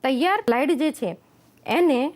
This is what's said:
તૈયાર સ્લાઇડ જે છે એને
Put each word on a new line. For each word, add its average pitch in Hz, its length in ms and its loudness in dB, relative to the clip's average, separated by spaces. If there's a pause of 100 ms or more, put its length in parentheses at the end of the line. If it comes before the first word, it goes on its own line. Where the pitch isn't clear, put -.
તૈયાર 330 380 0
સ્લાઇડ 269 300 0 (100)
જે 311 160 2
છે 208 120 -4 (560)
એને 311 320 2 (180)